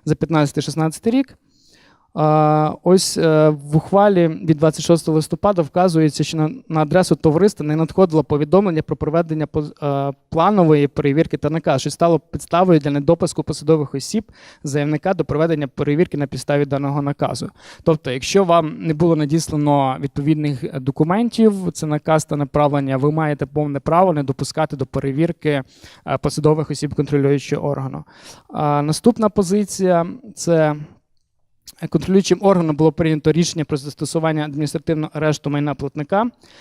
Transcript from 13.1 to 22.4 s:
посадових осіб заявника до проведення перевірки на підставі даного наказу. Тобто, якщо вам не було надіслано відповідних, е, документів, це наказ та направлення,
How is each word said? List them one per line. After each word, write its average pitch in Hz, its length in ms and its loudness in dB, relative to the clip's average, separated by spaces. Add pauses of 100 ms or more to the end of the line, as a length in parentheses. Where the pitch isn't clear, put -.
посадових 151 520 -2
осіб 208 360 -6 (320)
заявника 151 500 -2
до 165 120 -2
проведення 151 420 0
перевірки 147 500 -2
на 143 100 -2
підставі 143 380 -2
даного 143 360 -2
наказу. 143 480 -4 (340)
Тобто, 151 280 0
якщо 135 320 0
вам 170 360 2
не 170 140 -2
було 165 220 2
надіслано 147 840 0
відповідних, 147 640 -2
е, - 160 -8
документів, 190 920 0
це - 140 -8
наказ 151 380 0
та 151 100 -6
направлення, 143 640 0